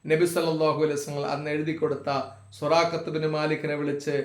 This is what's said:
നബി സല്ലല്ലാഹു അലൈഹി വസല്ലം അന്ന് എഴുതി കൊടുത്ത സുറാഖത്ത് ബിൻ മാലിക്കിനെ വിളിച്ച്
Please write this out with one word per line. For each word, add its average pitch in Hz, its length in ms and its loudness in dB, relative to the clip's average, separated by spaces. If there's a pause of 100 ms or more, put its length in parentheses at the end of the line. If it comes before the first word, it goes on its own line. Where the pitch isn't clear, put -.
(100)
നബി 160 240 6
സല്ലല്ലാഹു 160 500 2
അലൈഹി 147 140 0
വസല്ലം 143 360 -4
അന്ന് 147 200 -4
എഴുതി 156 260 -2
കൊടുത്ത 143 300 0 (480)
സുറാഖത്ത് 165 560 2
ബിൻ 156 100 -2 (120)
മാലിക്കിനെ 151 440 0
വിളിച്ച് 143 440 -2